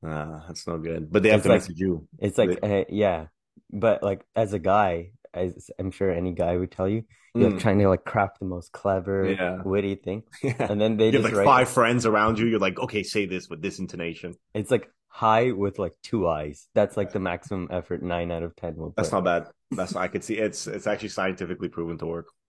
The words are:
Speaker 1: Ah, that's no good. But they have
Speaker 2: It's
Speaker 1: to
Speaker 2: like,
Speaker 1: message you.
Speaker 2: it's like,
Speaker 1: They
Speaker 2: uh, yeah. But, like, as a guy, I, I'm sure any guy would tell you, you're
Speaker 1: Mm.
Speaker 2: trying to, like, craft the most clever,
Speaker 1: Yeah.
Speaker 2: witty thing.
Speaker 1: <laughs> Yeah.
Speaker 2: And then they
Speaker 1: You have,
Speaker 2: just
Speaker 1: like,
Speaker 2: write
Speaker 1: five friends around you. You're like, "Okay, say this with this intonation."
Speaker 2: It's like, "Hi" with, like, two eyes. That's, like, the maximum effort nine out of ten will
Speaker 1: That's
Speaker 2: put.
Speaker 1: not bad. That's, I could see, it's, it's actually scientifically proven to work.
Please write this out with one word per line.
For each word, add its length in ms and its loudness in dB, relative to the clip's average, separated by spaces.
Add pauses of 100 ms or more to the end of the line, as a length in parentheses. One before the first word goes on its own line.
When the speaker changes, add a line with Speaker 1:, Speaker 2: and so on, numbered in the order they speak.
Speaker 1:
Ah, 420 -8
that's 200 -14
no 120 -6
good. 320 -8
But 120 4
they 80 6
have 100 8
Speaker 2:
It's 60 -6
Speaker 1:
to 20 2
Speaker 2:
like, 140 6
Speaker 1:
message 180 -12
you. 260 -2 (120)
Speaker 2:
it's 200 -2
like, 220 4
Speaker 1:
They 220 2
Speaker 2:
uh, 80 0
yeah. 360 0 (460)
But, 300 2
like, 220 -2 (120)
as 160 0
a 80 -2
guy, 520 2 (220)
I, 180 -2 (260)
I'm 120 -4
sure 220 -2
any 200 -2
guy 240 0
would 140 -2
tell 180 -2
you, 160 -2 (300)
you're 180 4
Speaker 1:
Mm. 80 -4
Speaker 2:
trying 200 4
to, 80 6
like, 160 4
craft 340 0
the 60 -10
most 280 -8
clever, 600 0
Speaker 1:
Yeah. 320 -4
Speaker 2:
witty 320 0
thing. 260 -8 (100)
Speaker 1:
<laughs> 100 -18
Yeah. 280 -2
Speaker 2:
And 100 0
then 180 2
they 80 6
Speaker 1:
You 60 4
have, 100 4
Speaker 2:
just 120 0
Speaker 1:
like, 40 2
Speaker 2:
write 80 4
Speaker 1:
five 240 6
friends 360 4
around 320 4
you. 80 2
You're 140 2
like, 180 0
"Okay, 240 -2
say 240 -2
this 220 -8
with 140 -12
this 160 -8
intonation." 580 -10 (180)
Speaker 2:
It's 160 -4
like, 200 0 (180)
"Hi" 440 2
with, 260 -2
like, 240 -4
two 260 0
eyes. 460 -6
That's, 240 2
like, 140 -2
the 80 -2
maximum 500 -6
effort 320 -6
nine 280 -2
out 120 -4
of 120 -8
ten 220 -8
will 200 -10
Speaker 1:
That's 120 0
Speaker 2:
put. 80 0
Speaker 1:
not 80 0
bad. 260 0 (200)
That's, 260 -6
I 120 -2
could 160 -6
see, 120 -4
it's, 300 -4
it's 200 -8
actually 220 -4
scientifically 600 -4
proven 280 -6
to 80 -8
work. 200 -8 (220)